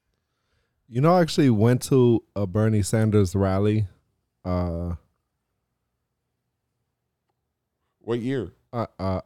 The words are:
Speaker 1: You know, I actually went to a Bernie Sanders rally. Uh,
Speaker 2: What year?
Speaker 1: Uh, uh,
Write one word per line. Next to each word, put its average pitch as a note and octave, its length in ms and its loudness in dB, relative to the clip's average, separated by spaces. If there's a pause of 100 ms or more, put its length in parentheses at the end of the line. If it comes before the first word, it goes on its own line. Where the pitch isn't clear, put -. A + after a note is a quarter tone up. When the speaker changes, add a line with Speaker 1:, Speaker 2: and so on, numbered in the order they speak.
(880)
Speaker 1:
You A#2 120 -6
know, D#3+ 140 4
I F3+ 80 4
actually D3+ 280 2
went A#2 340 2
to B2 380 2 (140)
a G2+ 100 -4
Bernie G#2+ 360 0
Sanders G#2+ 520 0
rally. G2 540 0 (560)
Uh, F2 500 -4 (3000)
Speaker 2:
What A#2+ 200 -6
year? A#2 320 -6 (200)
Speaker 1:
Uh, A#2 140 -6 (120)
uh, F#2 260 -4